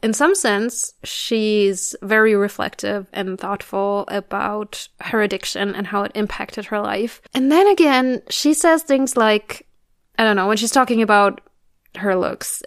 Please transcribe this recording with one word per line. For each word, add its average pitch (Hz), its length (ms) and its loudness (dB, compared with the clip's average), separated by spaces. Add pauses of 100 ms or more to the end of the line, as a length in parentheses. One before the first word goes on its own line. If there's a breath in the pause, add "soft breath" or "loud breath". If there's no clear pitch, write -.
in 220 120 0
some 311 200 2
sense, 226 600 -2 (100)
she's 208 960 -2
very 214 320 4
reflective 202 800 -4
and 190 260 -6
thoughtful 202 680 -4
about 208 800 -6 (140)
her 220 200 -2
addiction 196 540 -4
and 202 100 -6
how 202 160 -4
it 208 140 -6
impacted 208 500 -6
her 208 140 -6
life. 208 420 -6 (140)
And 262 160 2
then 370 160 6
again, 262 600 4
she 302 260 0
says 320 260 4
things 269 340 0
like, 214 520 0 (500)
I 226 60 4
don't 214 140 2
know, 190 100 0
when 214 100 2
she's 226 140 -2
talking 247 320 2
about 202 380 4 (560)
her 196 180 0
looks - 520 -4